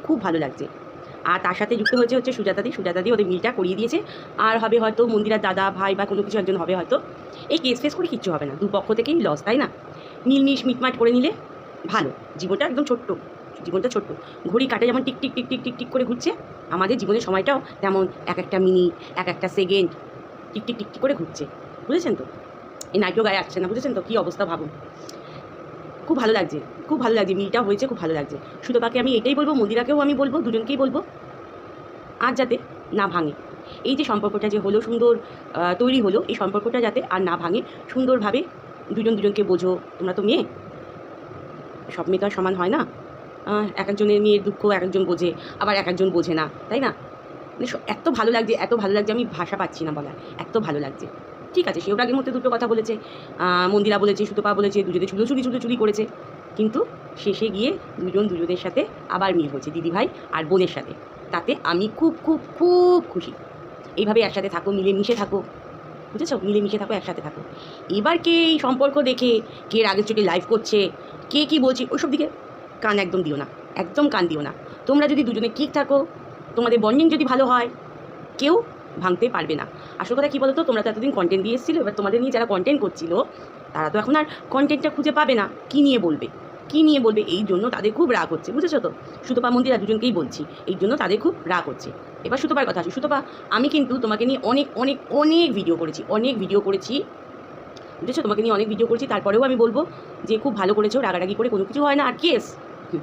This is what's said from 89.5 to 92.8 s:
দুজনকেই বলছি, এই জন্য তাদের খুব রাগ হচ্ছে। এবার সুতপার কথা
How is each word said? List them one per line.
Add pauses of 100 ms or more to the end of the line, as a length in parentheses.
দুজনকেই
বলছি, (260)
এই
জন্য
তাদের
খুব (120)
রাগ
হচ্ছে। (340)
এবার
সুতপার
কথা